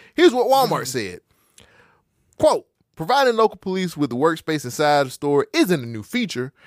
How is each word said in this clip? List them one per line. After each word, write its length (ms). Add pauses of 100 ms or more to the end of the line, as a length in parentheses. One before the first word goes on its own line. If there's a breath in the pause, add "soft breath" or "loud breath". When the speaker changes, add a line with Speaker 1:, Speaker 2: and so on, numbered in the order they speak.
(160 soft breath)
Speaker 1:
Here's 180
what 140
Walmart 360
Speaker 2:
Mm. 40
Speaker 1:
said. 320 (1160 soft breath)
Quote, 300 (280)
"Providing 400
local 220
police 400
with 140
the 40
workspace 480
inside 440
the 40
store 400
isn't 320
a 20
new 180
feature, 500 (140)